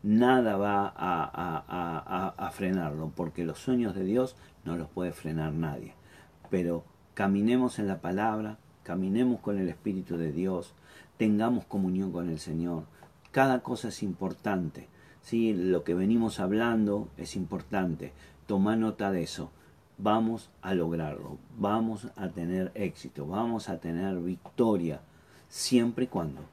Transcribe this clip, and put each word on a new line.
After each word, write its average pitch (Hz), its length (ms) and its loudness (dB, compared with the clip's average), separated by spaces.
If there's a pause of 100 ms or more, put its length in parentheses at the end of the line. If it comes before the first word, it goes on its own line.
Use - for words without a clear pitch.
Nada 113 540 6
va 101 300 2
a, 87 360 -2
a, 82 340 -4 (100)
a, 85 300 -4
a, 92 500 -4
a 98 40 -6
frenarlo, 80 640 -2
porque 87 280 -4
los 80 140 -4
sueños 120 380 0
de 95 80 -2
Dios 123 320 2 (300)
no 82 120 -4
los 76 120 -6
puede 90 240 -4
frenar 78 400 -4
nadie". 78 420 -4 (560)
Pero 85 320 0 (320)
caminemos 110 640 2
en 101 80 0
la 95 140 -2
palabra, 107 580 -2 (240)
caminemos 98 560 0
con 101 180 -2
el 92 120 0
Espíritu 90 480 -4
de 80 140 0
Dios, 90 440 -2 (420)
tengamos 110 480 2
comunión 95 460 0
con 87 180 -4
el 80 100 -4
Señor. 82 440 -4 (480)
Cada 131 320 4
cosa 120 240 -4
es 101 160 -6
importante, 92 840 -4 (320)
¿sí? 113 320 2
Lo 90 300 2
que 87 120 0
venimos 110 440 2
hablando 107 680 2 (100)
es 80 180 -10
importante. 90 760 -2 (340)
Toma 104 300 4
nota 107 360 0
de 87 120 0
eso. 76 260 -8 (480)
Vamos 110 520 2 (120)
a 95 140 0
lograrlo, 82 600 -2 (200)
vamos 110 600 0
a 98 120 -4
tener 87 460 -2
éxito, 76 500 -6
vamos 107 440 -2
a 85 100 -6
tener 87 400 -2
victoria, 90 800 0 (480)
siempre 120 560 2
y 123 40 0
cuando 73 340 -4 (120)